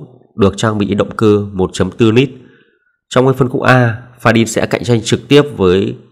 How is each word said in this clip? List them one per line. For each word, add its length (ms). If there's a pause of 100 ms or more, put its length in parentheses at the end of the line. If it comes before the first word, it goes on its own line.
(360)
được 220
trang 200
bị 180
động 220
cơ 360
một 200
chấm 160 (100)
bốn 160
lít. 140 (800)
Trong 160
cái 80
phân 160
khúc 120
A, 360 (240)
Fadin 240
sẽ 200
cạnh 180
tranh 180
trực 260
tiếp 140 (160)
với 400 (140)